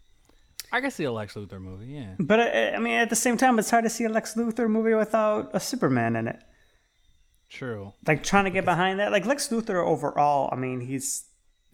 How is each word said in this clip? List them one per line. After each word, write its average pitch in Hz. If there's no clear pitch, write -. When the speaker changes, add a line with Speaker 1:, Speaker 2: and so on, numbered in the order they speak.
Speaker 1:
I 247
can 269
see 170
a 123
Lex 107
Luthor 98
movie, 95
yeah. 127
Speaker 2:
But, 214
I, 113
I -
mean, 233
at 226
the 233
same 240
time, 254
it's 202
hard 233
to 214
see 233
a 220
Lex 220
Luthor 226
movie 220
without 214
a 185
Superman 120
in 113
it. -
Speaker 1:
True. 107
Speaker 2:
Like, 156
trying 202
to 190
get 185
Speaker 1:
Because 175
Speaker 2:
behind 190
that. 202
Like, 196
Lex 285
Luthor 220
overall, 147
I 131
mean, 127
he's, 131